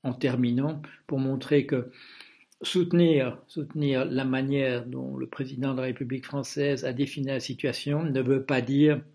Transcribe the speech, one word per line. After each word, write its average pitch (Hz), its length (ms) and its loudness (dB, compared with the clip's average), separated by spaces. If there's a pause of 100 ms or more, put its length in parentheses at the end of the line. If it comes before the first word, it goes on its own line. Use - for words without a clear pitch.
en 127 100 -2
terminant 127 680 0 (240)
pour 135 140 -4
montrer 135 460 2
que 127 260 -2 (680)
soutenir, 170 760 4 (100)
soutenir 139 580 -2
la 131 200 -2
manière 131 600 0
dont 131 300 -8
le 131 120 -6
président 135 460 -6
de 127 40 -2
la 131 60 -2
République 127 420 -6
française 139 600 -2
a 127 80 -2
défini 135 340 -2
la 135 120 -2
situation 143 640 -2
ne 131 180 0
veut 135 220 2
pas 131 180 0
dire 143 400 4 (140)